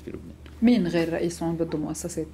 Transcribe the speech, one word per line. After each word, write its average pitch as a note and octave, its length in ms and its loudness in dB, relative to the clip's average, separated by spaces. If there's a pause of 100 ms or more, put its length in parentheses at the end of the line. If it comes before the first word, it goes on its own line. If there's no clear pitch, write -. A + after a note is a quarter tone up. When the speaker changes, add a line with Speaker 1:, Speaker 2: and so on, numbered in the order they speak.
Speaker 1:
في F2+ 60 -10
لبنان. - 240 -12 (280)
Speaker 2:
مين A3+ 240 6
غير E3 260 2
رئيس E3+ 300 -2
هون E3 140 0
بده E3 220 0
مؤسسات D#3+ 560 -4